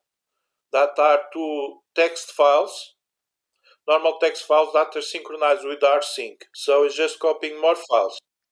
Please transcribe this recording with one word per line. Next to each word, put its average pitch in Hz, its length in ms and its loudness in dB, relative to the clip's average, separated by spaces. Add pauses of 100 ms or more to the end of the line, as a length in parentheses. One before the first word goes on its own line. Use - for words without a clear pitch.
(720)
That 143 260 2
are 147 220 4 (120)
two 151 460 -6 (160)
text 170 380 -2
files, - 600 0 (960)
normal 160 320 2
text 156 240 0
files 151 300 2
that 156 200 0
are 156 80 -8
synchronized 151 600 -2
with 143 160 -10
rsync. 139 560 0 (180)
So 143 300 2
it's 139 120 -2
just 156 220 -4
copying 156 420 -4
more 165 160 2
files. 113 420 -2 (340)